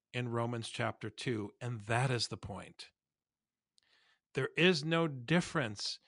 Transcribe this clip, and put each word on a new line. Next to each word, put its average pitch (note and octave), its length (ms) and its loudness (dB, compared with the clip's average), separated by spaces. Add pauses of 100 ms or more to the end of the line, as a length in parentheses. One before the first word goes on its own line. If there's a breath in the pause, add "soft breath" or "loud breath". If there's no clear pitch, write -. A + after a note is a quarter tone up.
(140)
in B2 160 -2
Romans A#2 400 -2
chapter A2+ 400 -2
two, G#2+ 500 -4
and A#2+ 280 -4
that B2 240 4
is A#2 160 2
the A2 100 -6
point. - 540 -10 (1400)
There C3 220 0
is D#3+ 300 4
no E3 220 2
difference C3+ 880 0 (100)